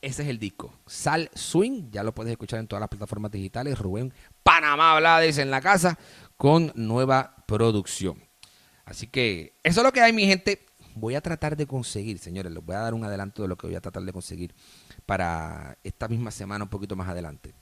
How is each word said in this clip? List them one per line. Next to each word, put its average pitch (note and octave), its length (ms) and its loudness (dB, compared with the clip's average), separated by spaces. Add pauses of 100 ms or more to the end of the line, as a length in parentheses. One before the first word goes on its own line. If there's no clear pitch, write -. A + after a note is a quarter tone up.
ese C#3 220 -8
es D3 60 -4
el A#2 100 -4
disco, - 340 -10 (140)
Sal D#3 480 -2
Swing. G3 560 0
Ya G#2 100 -6
lo A2 140 -4
puedes A2+ 160 -6
escuchar A2+ 280 -6
en A2 80 -8
todas G2+ 120 -6
las G#2+ 100 -6
plataformas G#2 420 -8
digitales. A2+ 460 -6
Rubén G#2+ 340 -4 (300)
Panamá D#3+ 560 6
Blades E3 400 6
en C#3 140 0
la C3+ 100 0
casa F3 340 4 (420)
con D3+ 360 6
nueva B2+ 640 0 (100)
producción. G#2+ 720 0 (680)
Así F#2 220 -14
que A2 560 -2
eso E3+ 200 0
es B3 40 4
lo C4 80 4
que B3+ 80 4
hay, A3+ 100 8
mi A3 140 2
gente. G3 400 0 (300)
Voy A2 180 -6
a D3 80 -4
tratar D3+ 340 -4
de D3 120 -4
conseguir, A2+ 500 -6
señores, F2+ 340 -10
les E2 140 -12
voy F2 100 -8
a G#2 40 -4
dar A2+ 160 -4
un A2+ 80 -6
adelanto G2+ 400 -8
de F#2+ 40 -4
lo F2+ 80 -4
que - 120 -12
voy E2+ 80 -6
a F2 40 -8
tratar F#2 220 -10
de F#2 100 -10
conseguir F2 440 -12 (500)
para D#2+ 800 -4
esta A2 240 -10
misma A2+ 240 -4
semana, G#2 320 -8
un G2 80 -10
poquito G2+ 240 -6
más F#2 120 -6
adelante. E2+ 540 -10